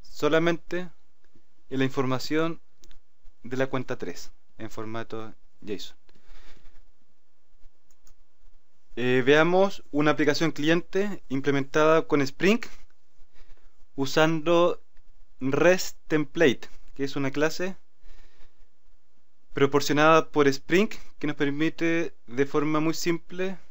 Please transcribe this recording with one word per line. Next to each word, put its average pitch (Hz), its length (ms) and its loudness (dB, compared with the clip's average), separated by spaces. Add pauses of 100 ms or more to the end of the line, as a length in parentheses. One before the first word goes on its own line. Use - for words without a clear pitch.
solamente 170 880 2 (800)
la 131 140 2
información 139 760 0 (840)
de 120 120 -4
la 131 120 2
cuenta 127 280 -2
tres - 340 -4 (280)
en 110 120 -6
formato 110 640 -4 (280)
json. 107 340 -4 (3000)
Eh, 127 280 4
veamos 175 680 6
una 147 200 4
aplicación 147 420 2
cliente 170 800 0
implementada 143 760 4
con 147 140 4
Spring 175 400 4 (1300)
usando 160 880 4 (580)
rest 165 640 4
Template, 156 640 2 (260)
que 135 100 -2
es 139 120 -2
una 139 140 0
clase 160 460 0 (1800)
proporcionada 151 760 6
por 147 180 4
Spring 165 400 2 (300)
que - 80 -2
nos 147 100 0
permite 160 800 0 (120)
de 123 200 2
forma 151 340 2
muy 160 140 2
simple 180 640 -2 (120)